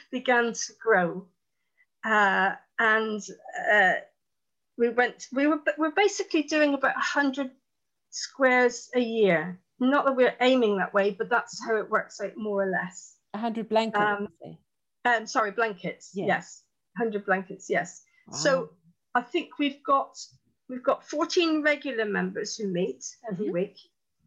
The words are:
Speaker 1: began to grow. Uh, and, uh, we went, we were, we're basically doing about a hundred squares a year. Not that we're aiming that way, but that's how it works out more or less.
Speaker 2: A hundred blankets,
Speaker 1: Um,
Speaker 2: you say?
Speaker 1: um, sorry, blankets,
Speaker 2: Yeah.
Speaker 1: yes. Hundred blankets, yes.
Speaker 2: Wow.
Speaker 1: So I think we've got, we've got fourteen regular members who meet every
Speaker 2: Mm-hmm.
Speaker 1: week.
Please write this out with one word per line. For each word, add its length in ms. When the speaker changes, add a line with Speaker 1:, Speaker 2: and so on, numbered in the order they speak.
Speaker 1:
began 440
to 180
grow. 440
Uh, 480
and, 440
uh, 220
we 100
went, 440
we 140
were, 140
we're 140
basically 540
doing 280
about 240
a 40
hundred 500
squares 840
a 60
year. 600
Not 280
that 100
we're 240
aiming 380
that 160
way, 160
but 180
that's 380
how 100
it 140
works 300
out 160
more 260
or 80
less. 460
Speaker 2:
A 40
hundred 300
blankets, 360
Speaker 1:
Um, 240
Speaker 2:
you 140
say? 120
Speaker 1:
um, 100
sorry, 260
blankets, 640
Speaker 2:
Yeah. 120
Speaker 1:
yes. 360
Hundred 260
blankets, 460
yes. 320
Speaker 2:
Wow. 100
Speaker 1:
So 340
I 80
think 360
we've 260
got, 320
we've 140
got 260
fourteen 540
regular 440
members 500
who 120
meet 360
every 160
Speaker 2:
Mm-hmm. 80
Speaker 1:
week. 240